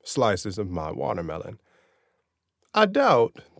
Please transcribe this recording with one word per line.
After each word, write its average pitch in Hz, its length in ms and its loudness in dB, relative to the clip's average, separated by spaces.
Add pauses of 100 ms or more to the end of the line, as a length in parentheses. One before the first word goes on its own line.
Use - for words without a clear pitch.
slices 107 540 -2
of 98 120 -6
my 80 220 -6
watermelon. 80 640 -8 (1160)
I 214 120 6
doubt 196 520 4 (220)